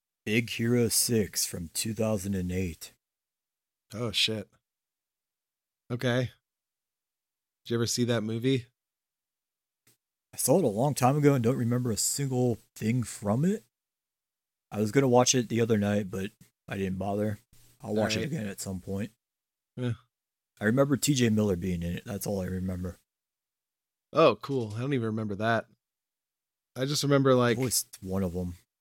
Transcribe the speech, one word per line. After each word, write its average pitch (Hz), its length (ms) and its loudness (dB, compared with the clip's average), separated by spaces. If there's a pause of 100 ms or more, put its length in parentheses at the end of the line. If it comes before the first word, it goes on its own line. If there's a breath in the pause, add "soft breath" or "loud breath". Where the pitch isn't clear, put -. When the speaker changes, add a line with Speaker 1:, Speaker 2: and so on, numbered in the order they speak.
(240)
Speaker 1:
Big 110 260 0
Hero 117 380 2
Six - 580 0
from 87 260 -8
two 110 220 -6
thousand 104 400 -2
and 90 160 -2
eight. 90 420 -4 (1000)
Speaker 2:
Oh, 113 160 -4
shit. 107 380 -2 (1400)
Okay. 123 400 -2 (1300)
Did - 60 -12
you 117 60 0
ever 117 100 2
see 123 180 0
that 117 180 0
movie? 117 440 -2 (1700)
Speaker 1:
I - 20 -14
saw 147 200 4
it 185 60 2
a 127 40 2
long 117 240 0
time 131 240 2
ago 143 160 6
and 131 100 2
don't 123 140 2
remember 123 340 -2
a 101 60 -2
single 127 600 -2 (160)
thing 120 300 0
from 107 380 -2
it. 202 220 0 (1080)
I 104 100 -4
was 107 120 0
gonna 139 160 4
watch 123 260 6
it 123 140 0
the 113 140 2
other 113 160 4
night, 104 320 0
but 95 200 -6 (380)
I - 80 -6
didn't 95 220 -4
bother. 101 400 -2 (420)
I'll 110 140 -8
watch 110 220 0
it - 20 -2
Speaker 2:
All 110 60 -2
right. 135 80 -6
Speaker 1:
again 113 140 -6
at 98 140 -10
some 95 200 -8
point. 98 320 -8 (640)
Speaker 2:
Yeah. 123 140 -4 (680)
Speaker 1:
I 107 60 0
remember 139 320 4
T 151 160 0
J 120 160 4
Miller 107 260 2
being 87 260 -2
in 87 140 -4
it. - 80 -10
That's 101 220 -8
all 98 160 -2
I 90 60 -4
remember. 90 500 -6 (1120)
Speaker 2:
Oh, 135 300 6
cool. 117 340 -4
I 113 40 -6
don't 139 120 -4
even 117 140 0
remember 107 300 -4
that. 110 320 0 (1080)
I 127 80 -4
just 143 180 -4
remember, 139 320 6
like, 120 220 4
Speaker 1:
He 131 60 -2
voiced - 400 -4
one 95 200 -2
of 87 140 -2
'em. 90 200 -4 (240)